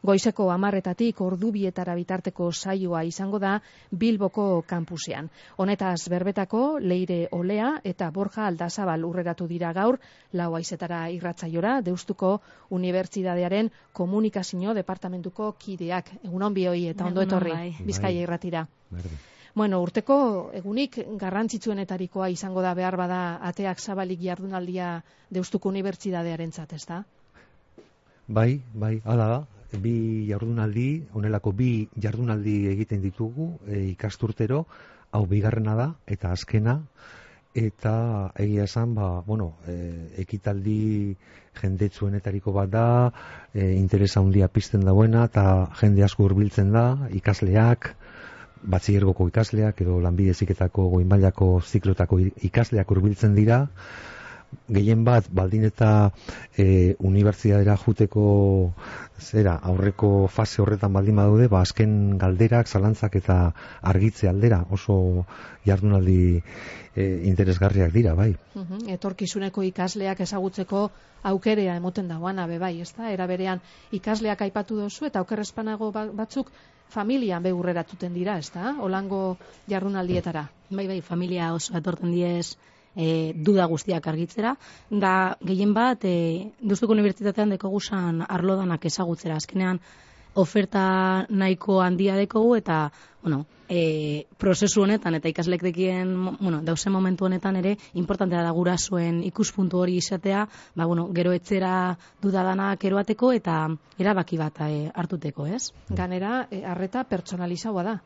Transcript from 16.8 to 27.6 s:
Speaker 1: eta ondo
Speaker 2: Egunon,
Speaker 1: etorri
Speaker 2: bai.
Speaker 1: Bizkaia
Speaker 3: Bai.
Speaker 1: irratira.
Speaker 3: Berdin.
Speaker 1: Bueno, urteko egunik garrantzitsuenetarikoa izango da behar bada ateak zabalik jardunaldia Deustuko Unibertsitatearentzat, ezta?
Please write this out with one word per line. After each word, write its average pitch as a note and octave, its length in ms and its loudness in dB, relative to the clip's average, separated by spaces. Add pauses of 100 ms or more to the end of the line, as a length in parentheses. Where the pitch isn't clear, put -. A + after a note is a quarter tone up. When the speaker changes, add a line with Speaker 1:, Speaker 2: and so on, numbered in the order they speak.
Speaker 1:
eta E3 200 -6
ondo F3+ 160 -2
Speaker 2:
Egunon, F#3+ 40 0
Speaker 1:
etorri F#3 240 0
Speaker 2:
bai. E3+ 340 -8
Speaker 1:
Bizkaia F#3+ 280 -4
Speaker 3:
Bai. F3 100 -4
Speaker 1:
irratira. E3+ 440 -6 (240)
Speaker 3:
Berdin. F2 260 -12 (380)
Speaker 1:
Bueno, G3+ 260 0
urteko G#3+ 360 0 (360)
egunik G#3+ 460 -6 (180)
garrantzitsuenetarikoa F#3+ 1120 -4
izango F#3 320 -4
da F#3 140 0
behar F#3 220 -2
bada F3+ 440 -4
ateak F#3 380 -6
zabalik F#3 420 -6
jardunaldia F3+ 840 -6 (260)
Deustuko F#3 400 -4
Unibertsitatearentzat, E3+ 1040 -6
ezta? E3+ 300 -12 (1200)